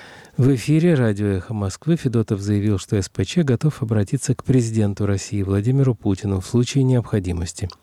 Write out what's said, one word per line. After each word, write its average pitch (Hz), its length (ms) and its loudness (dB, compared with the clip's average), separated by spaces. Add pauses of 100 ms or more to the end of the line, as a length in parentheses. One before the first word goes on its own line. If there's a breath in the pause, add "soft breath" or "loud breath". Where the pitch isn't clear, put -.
(360 loud breath)
В 135 180 4
эфире 156 400 2
радио 104 320 2
«Эхо 98 260 -2
Москвы» 107 440 -2
Федотов 113 440 -2
заявил, 101 380 0
что - 180 -4
С 95 140 -2
П - 160 -2
Ч 175 160 0
готов 139 400 0
обратиться 113 520 0
к - 80 -16
президенту 110 640 0
России 101 380 -2
Владимиру 120 520 2
Путину 98 460 -2
в - 60 -10
случае 123 380 0
необходимости. 95 840 -2 (140)